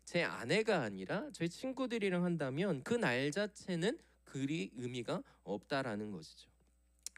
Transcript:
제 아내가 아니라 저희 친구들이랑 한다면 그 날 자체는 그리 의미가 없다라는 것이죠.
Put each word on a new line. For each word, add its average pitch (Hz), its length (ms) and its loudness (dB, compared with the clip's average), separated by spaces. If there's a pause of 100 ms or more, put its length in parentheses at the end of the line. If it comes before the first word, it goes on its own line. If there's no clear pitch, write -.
제 175 180 2
아내가 160 580 2
아니라 113 520 -2
저희 165 160 0
친구들이랑 226 760 0
한다면 156 600 2
그 233 120 2
날 143 360 2
자체는 202 680 0 (240)
그리 151 520 -2
의미가 123 460 -2 (220)
없다라는 135 680 -2
것이죠. - 380 -12 (680)